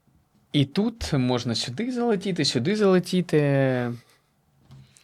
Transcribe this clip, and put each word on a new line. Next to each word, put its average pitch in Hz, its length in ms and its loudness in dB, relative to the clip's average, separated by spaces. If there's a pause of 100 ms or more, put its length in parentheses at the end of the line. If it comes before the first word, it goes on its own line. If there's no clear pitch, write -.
(520)
І 143 120 2
тут 220 480 -4
можна 123 420 0
сюди 208 380 -6
залетіти, 202 520 -2
сюди 135 320 0
залетіти. 185 600 2 (1700)